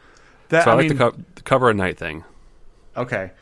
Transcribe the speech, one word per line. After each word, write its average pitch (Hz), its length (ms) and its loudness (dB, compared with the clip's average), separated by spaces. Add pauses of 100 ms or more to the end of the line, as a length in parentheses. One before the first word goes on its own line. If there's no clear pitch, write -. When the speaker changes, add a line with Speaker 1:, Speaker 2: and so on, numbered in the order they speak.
(480)
Speaker 1:
That, 165 160 4
Speaker 2:
So 120 60 4
I 113 40 6
Speaker 1:
I - 20 2
Speaker 2:
like 147 120 2
Speaker 1:
mean 147 80 -2
Speaker 2:
the 123 140 2
co-, - 60 -16 (180)
the - 80 -20
cover 127 260 2
a 107 60 2
night 92 240 -2
thing. 78 260 -10 (720)
Speaker 1:
Okay. 117 460 -6